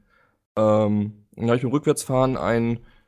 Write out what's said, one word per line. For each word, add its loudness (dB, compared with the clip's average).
Ähm, 0
dann -4
hab 4
ich -4
beim -2
Rückwärtsfahren 0
ein -2